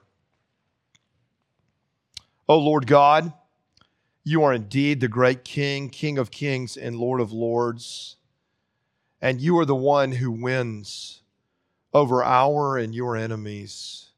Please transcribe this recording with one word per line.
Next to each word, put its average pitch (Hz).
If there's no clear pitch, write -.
O 151
Lord 151
God, 147
you 156
are 139
indeed 131
the 127
great 127
King, 139
King 147
of 123
kings 131
and 123
Lord 123
of 107
lords. 117
And 131
you 165
are 165
the 139
one 135
who 127
wins 117
over 127
our 135
and 113
your 120
enemies. 107